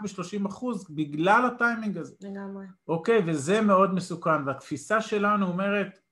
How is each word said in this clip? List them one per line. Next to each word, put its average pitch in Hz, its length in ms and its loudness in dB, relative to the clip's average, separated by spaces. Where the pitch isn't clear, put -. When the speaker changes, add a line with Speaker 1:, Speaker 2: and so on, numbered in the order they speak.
Speaker 1:
בשלושים 196 420 -6
אחוז 208 440 -6
בגלל 156 560 2
הטיימינג 226 520 -2
הזה. 147 240 -12
Speaker 2:
לגמרי. 196 440 -12
Speaker 1:
אוקיי, 196 400 2
וזה 165 340 2
מאוד 190 320 6
מסוכן, 160 540 0
והתפיסה 151 540 -2
שלנו 208 460 0
אומרת, 196 520 -2